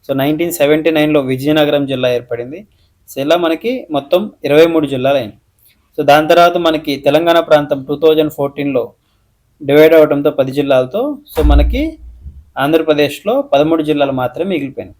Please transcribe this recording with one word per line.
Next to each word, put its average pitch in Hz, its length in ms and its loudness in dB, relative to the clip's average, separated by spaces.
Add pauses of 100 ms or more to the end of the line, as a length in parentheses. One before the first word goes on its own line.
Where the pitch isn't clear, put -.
So 139 60 -8 (100)
నైన్టీన్ 156 380 -2
సెవెంటీ 156 380 2
నైన్లో 151 240 0 (100)
విజయనగరం 147 640 0
జిల్లా 127 240 -2
ఏర్పడింది. 120 420 -10 (500)
So - 140 -14
ఇలా 160 220 0
మనకి 165 280 -4 (240)
మొత్తం 139 240 -2 (280)
ఇరవై 156 260 6
మూడు 151 180 2
జిల్లాలు 131 300 0
అయినాయి. - 160 -16 (560)
So 147 160 -2
దాని 156 220 4
తర్వాత 175 220 6 (120)
మనకి 151 280 0 (120)
తెలంగాణ 165 320 2 (100)
ప్రాంతం 143 400 2
టూ 143 160 -4
థౌజండ్ 156 320 2
ఫోర్టీన్లో 139 480 -4 (840)
డివైడ్ 160 280 6
అవడంతో 147 400 2
పది 135 220 -2
జిల్లాలతో, 139 420 0 (300)
so 165 200 0
మనకి 285 300 2 (840)
ఆంధ్రప్రదేశ్లో 151 720 -2 (180)
పదమూడు 156 380 0
జిల్లాలు 139 320 -2
మాత్రమే 156 320 -6
మిగిలిపోయినాయి. 131 440 -10